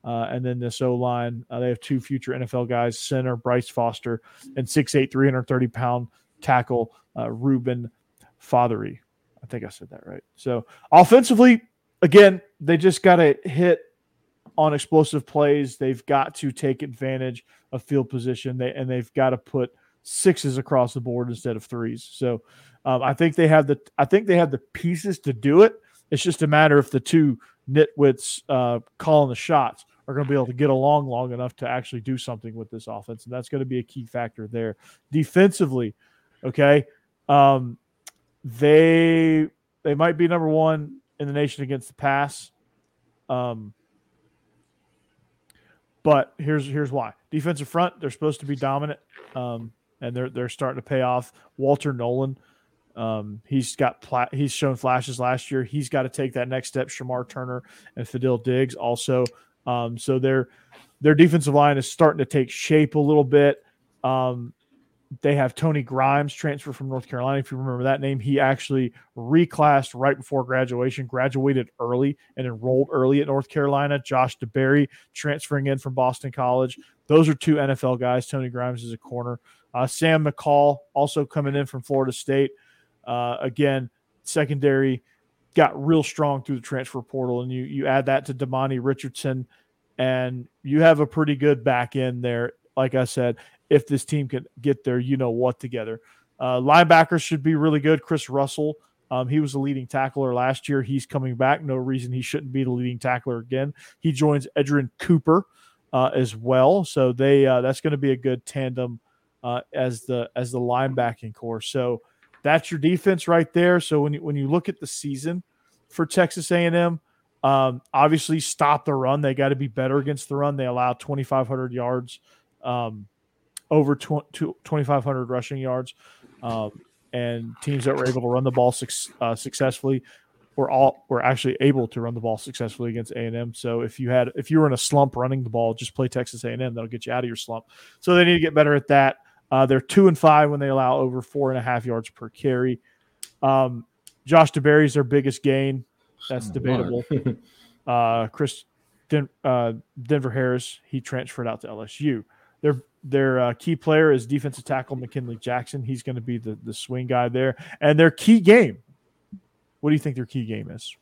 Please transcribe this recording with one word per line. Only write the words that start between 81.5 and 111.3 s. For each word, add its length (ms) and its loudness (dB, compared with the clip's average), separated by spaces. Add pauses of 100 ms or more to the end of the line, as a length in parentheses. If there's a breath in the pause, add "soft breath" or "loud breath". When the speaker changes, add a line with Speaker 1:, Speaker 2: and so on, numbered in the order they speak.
Speaker 1:
in 100 -2
from 160 -14
Florida 300 -2
State. 400 -2 (520 soft breath)
Uh, 380 -6
again, 480 -2 (340)
secondary 800 0 (500)
got 320 2
real 180 2
strong 400 -4
through 120 -6
the 60 -10
transfer 400 -8
portal, 400 -6
and 100 -10
you, 120 -8
you 240 -6
add 200 2
that 180 0
to 80 -8
Damani 480 -4
Richardson, 640 -6 (500)
and 500 -4 (160)
you 180 2
have 180 8
a 80 2
pretty 280 -2
good 280 0
back 320 -2
end 280 -4
there. 300 -4 (220)
Like 180 0
I 120 2
said, 320 -4 (320 soft breath)
if 180 4
this 160 -2
team 240 -4
can 180 -8 (160)
get 220 -2
their 160 -2
you-know-what 600 -2
together. 420 -10 (380 soft breath)
Uh, 200 -2
linebackers 640 6
should 200 -4
be 140 0
really 240 2
good. 220 2
Chris 280 -6
Russell, 460 -4 (340)
um, 200 -4
he 100 0
was 140 -4
the 60 -4
leading 280 -6
tackler 460 -4
last 340 -2
year. 140 0
He's 240 -4
coming 300 -6
back. 280 2
No 120 -4
reason 360 -6
he 100 -4
shouldn't 300 -8
be 140 -2
the 60 -2
leading 280 -4
tackler 380 -4
again. 360 -6 (280 loud breath)
He 100 0
joins 360 0 (100)
Edgerrin 320 0 (100)
Cooper, 480 2 (460 soft breath)
uh, 200 2
as 220 -2
well. 480 4
So 300 0
they, 320 4
uh, 160 4
that's 180 -2
gonna 180 -2
be 140 0
a 60 0
good 280 -4
tandem, 540 -6 (420)
uh, 200 -6 (120)
as 280 -4
the, 340 -6
as 160 -6
the 80 -6
linebacking 760 -4